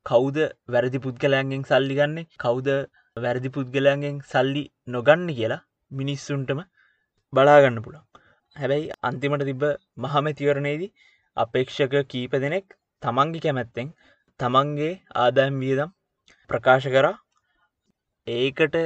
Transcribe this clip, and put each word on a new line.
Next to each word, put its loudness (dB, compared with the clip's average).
කවුද 2
වැරදි 0
පුද්ගලයන්ගෙන් -2
සල්ලි 2
ගන්නෙ, 0
කවුද -2
වැරදි -4
පුද්ගලයන්ගෙන් 0
සල්ලි -2
නොගන්න 2
කියලා -4
මිනිස්සුන්ටම -4
බලා 8
ගන්න 4
පුළුවන්. -20
හැබැයි -4
අන්තිමට -4
තිබ්බ -6
මහ -6
මැතිවරණයේදී -2
අපේක්ෂක -2
කීප -8
දෙනෙක් -4
තමන්ගේ -2
කැමැත්තෙන් -4
තමන්ගේ 0
ආදායම් 2
වියදම් -2
ප්‍රකාශ 4
කරා. 4
ඒකට -2